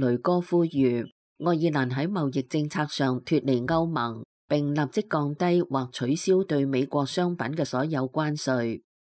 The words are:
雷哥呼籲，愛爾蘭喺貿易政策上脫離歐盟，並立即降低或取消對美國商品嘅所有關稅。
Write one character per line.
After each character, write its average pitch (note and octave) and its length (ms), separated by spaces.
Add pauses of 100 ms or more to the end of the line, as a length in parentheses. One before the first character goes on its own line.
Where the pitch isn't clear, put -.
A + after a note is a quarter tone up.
雷 B2 120
哥 F3+ 240
呼 F3 240
籲， B2+ 420 (320)
愛 D#3 60
爾 E3+ 100
蘭 D3 360
喺 C#3 160
貿 D3+ 300
易 C#3 60
政 D3+ 240
策 D3+ 180
上 C3 360
脫 D3+ 200
離 B2+ 240
歐 E3 200
盟， A#2 380 (240)
並 D3 280
立 D#3 40 (120)
即 G#3+ 180
降 D3 240
低 F3 280
或 C3 300
取 C3 240
消 F#3 280
對 D3 220
美 C3+ 200
國 C#3+ 200
商 F3+ 300
品 A#2+ 120
嘅 D#3 160
所 C3 220
有 C3+ 240
關 D3+ 260
稅。 A#2+ 460 (260)